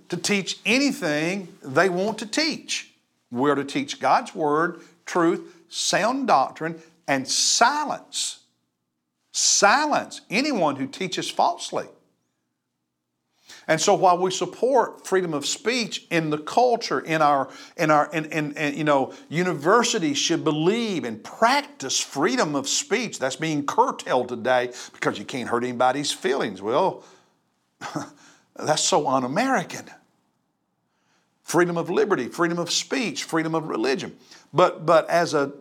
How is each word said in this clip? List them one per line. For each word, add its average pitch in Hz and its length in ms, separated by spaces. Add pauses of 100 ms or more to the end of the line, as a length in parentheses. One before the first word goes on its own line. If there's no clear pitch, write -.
to 180 80
teach 196 480
anything 185 840 (140)
they 151 280
want 196 300
to 233 60
teach. - 680 (380)
We're 139 260
to 139 80
teach 135 360
God's 170 360
word, 165 460 (240)
truth, 175 360 (280)
sound 226 580
doctrine, 160 540 (260)
and 135 200
silence. - 1120 (920)
Silence 226 1000
anyone 202 460
who 135 120
teaches 180 420
falsely. - 580 (1800)
And 160 120
so 202 140
while 180 240
we 185 140
support 220 720
freedom 185 280
of 143 120
speech - 640
in 160 200
the 151 80
culture, 233 640
in 160 220
our, 143 280 (280)
in 156 140
our, 147 200
in, 160 140
in, 151 320
in, 143 200
you 151 60
know, 135 300 (160)
universities 170 880
should 151 260
believe 165 600
and 110 180
practice 240 760
freedom 180 560
of 135 120
speech. 208 520
That's 131 160
being 151 300
curtailed 143 640
today 123 420 (220)
because 107 260
you 104 60
can't 120 220
hurt 117 160
anybody's 127 480
feelings. 131 500
Well, 139 420 (760)
<laughs> - 140 (600)
that's - 280
so 151 240
un-American. 165 840 (1500)
Freedom 175 340
of 156 120
liberty, 147 380
freedom 170 320
of 170 120
speech, 240 520
freedom 160 320
of 156 120
religion. 160 480 (380)
But, 180 320
but 160 240
as 170 240
a 143 280